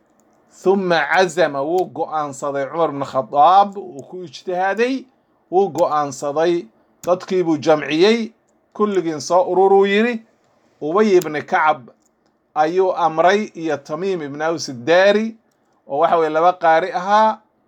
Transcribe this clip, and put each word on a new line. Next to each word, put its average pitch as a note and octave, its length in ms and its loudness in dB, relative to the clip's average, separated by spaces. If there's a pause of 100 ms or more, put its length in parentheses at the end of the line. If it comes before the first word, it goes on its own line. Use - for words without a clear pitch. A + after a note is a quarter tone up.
(640)
ثم F#3 300 0
عزم، D#3+ 640 0
wuu E3 300 -2
go'aansaday D3 840 -6
Cumar D#3+ 200 -2
ibn C#3 160 -8
Khattab, D#3 720 4
wuu C3 320 -14
ku F3+ 140 -14
ijtihaaday, G3 800 -4 (460)
wuu F#3 180 2
go'aansaday, D3+ 960 -2 (400)
dadkii F3+ 380 -2
buu E3 140 0
jamciyey, D#3 760 2 (400)
kulligiin F3+ 480 -2
soo F3 200 2 (100)
ururuu G3 340 4
yidhi. A3+ 400 -2 (560)
Ubay F#3 360 2
ibn D3+ 240 -2
Kacab D3+ 480 -2 (640)
ayuu F3 400 0
amray E3+ 480 2 (120)
iyo D#3+ 220 -6
Tamiim E3+ 440 -8
ibn C#3+ 200 -10
Aws D#3+ 280 -4
ad-Dari, F#3+ 640 2 (520)
oo C#3 120 -6
waxa E3 180 2
weeye D#3+ 120 0
laba E3 240 2
qaari E3 380 0
ahaa, G#3 460 0 (300)